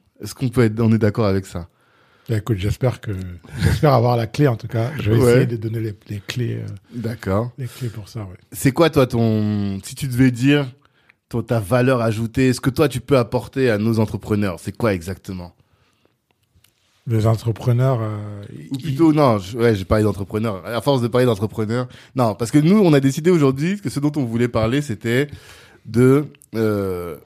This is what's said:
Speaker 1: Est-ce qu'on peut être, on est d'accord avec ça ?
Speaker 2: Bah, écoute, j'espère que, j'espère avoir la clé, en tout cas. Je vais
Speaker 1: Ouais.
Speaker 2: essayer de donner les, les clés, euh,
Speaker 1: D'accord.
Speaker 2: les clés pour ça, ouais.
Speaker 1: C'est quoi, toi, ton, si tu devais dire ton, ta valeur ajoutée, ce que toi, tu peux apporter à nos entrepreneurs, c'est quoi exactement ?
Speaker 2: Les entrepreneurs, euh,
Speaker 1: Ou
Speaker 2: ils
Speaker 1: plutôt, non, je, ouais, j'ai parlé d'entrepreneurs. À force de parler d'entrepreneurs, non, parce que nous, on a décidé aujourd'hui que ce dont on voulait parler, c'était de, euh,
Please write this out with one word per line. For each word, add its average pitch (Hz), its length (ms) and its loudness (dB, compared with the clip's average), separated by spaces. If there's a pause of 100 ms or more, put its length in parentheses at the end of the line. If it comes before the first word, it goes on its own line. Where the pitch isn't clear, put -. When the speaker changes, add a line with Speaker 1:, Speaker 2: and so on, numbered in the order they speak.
(200)
Speaker 1:
Est-ce - 140 -12
qu'on 131 160 -4
peut 120 140 2
être, 107 140 0
on 113 140 4
est 110 60 4
d'accord 107 260 0
avec 98 220 0
ça ? 85 240 -12 (580)
Speaker 2:
Bah, 113 80 -2
écoute, 104 220 -2
j'espère 104 420 -2
que, 107 120 -8 (500)
j'espère - 320 4
avoir 120 240 2
la 113 80 -2
clé, 147 200 0
en 120 100 2
tout 117 120 -10
cas. 117 220 -2 (100)
Je 104 100 -2
vais 113 60 4
Speaker 1:
Ouais. 127 140 6
Speaker 2:
essayer 127 160 6
de 120 100 -4
donner 113 240 -6
les, 110 140 -6 (160)
les 101 100 -8
clés, 117 420 -6
euh, 107 40 -10 (280)
Speaker 1:
D'accord. 113 640 -4
Speaker 2:
les 131 100 -8
clés 123 220 -8
pour 104 220 -14
ça, 113 100 -12
ouais. 95 160 -14 (160)
Speaker 1:
C'est 131 200 0
quoi, 160 180 4
toi, 143 160 2
ton, 107 760 -2
si - 120 -16
tu 143 120 -8
devais 127 240 4
dire 135 400 2 (600)
ton, 117 120 -4
ta 117 180 0
valeur 123 420 2
ajoutée, 117 500 0
ce 123 80 -4
que - 80 -2
toi, 147 220 0
tu 120 100 -6
peux - 160 0
apporter 123 540 0
à 104 80 2
nos 110 220 0
entrepreneurs, 101 600 -2
c'est - 160 -10
quoi 113 160 0
exactement ? 90 640 -8 (1500)
Speaker 2:
Les 110 200 0
entrepreneurs, 117 760 0
euh, 104 420 -8 (280)
Speaker 1:
Ou 135 60 -6
Speaker 2:
ils 123 60 -8
Speaker 1:
plutôt, 151 300 2
non, 139 260 4
je, 98 200 -10
ouais, 117 160 4
j'ai 95 100 -4
parlé 107 200 2
d'entrepreneurs. 101 600 -4
À 110 160 -6
force 135 220 0
de 120 60 0
parler 123 180 2
d'entrepreneurs, 113 640 -2 (260)
non, 117 200 2
parce 113 160 -6
que 151 80 4
nous, 170 200 4
on 175 160 6
a 139 60 6
décidé 135 300 0
aujourd'hui 156 480 2
que 151 120 -8
ce 143 100 -6
dont 147 160 0
on 143 80 0
voulait 117 240 0
parler, 120 320 0
c'était 123 480 -2 (560)
de, 127 420 4 (280)
euh, 98 720 -2